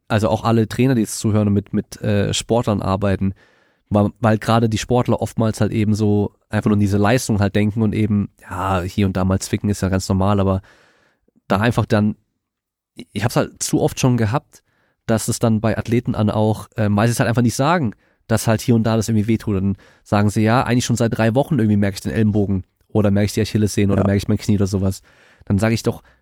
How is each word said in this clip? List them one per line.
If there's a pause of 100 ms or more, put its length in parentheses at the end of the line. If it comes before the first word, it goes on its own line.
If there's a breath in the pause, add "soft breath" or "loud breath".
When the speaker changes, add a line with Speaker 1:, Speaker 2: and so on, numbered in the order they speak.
Speaker 1:
also
auch
alle
Trainer,
die
jetzt
zuhören
und
mit,
mit,
äh,
Sportlern
arbeiten, (540 soft breath)
weil, (100)
weil
gerade
die
Sportler
oftmals
halt
eben
so (160)
einfach
nur
an
diese
Leistung
halt
denken
und
eben, (120)
ja,
hier
und
da
mal
zwicken
ist
ja
ganz
normal,
aber (880 soft breath)
da
einfach
dann, (960)
ich
hab's
halt
zu
oft
schon
gehabt, (440)
dass
es
dann
bei
Athleten
an
auch,
äh,
meistens
halt
einfach
nicht
sagen, (360)
dass
halt
hier
und
da
das
irgendwie
wehtut.
Dann (280 soft breath)
sagen
sie,
ja,
eigentlich
schon
seit
drei
Wochen
irgendwie
merke
ich
den
Ellenbogen (240)
oder
merke
ich
die
Achillessehne
oder
Speaker 2:
Ja.
Speaker 1:
merke
ich
mein
Knie
oder
sowas. (420 soft breath)
Dann
sag
ich
doch, (200 soft breath)